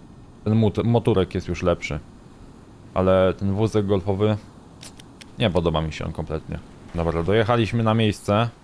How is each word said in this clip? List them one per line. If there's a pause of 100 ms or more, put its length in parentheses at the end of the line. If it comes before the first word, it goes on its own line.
(440)
Ten
mut-,
motorek
jest
już
lepszy. (960)
Ale
ten
wózek
golfowy, (1000)
nie
podoba
mi
się
on
kompletnie. (360)
Dobra,
dojechaliśmy
na
miejsce. (140)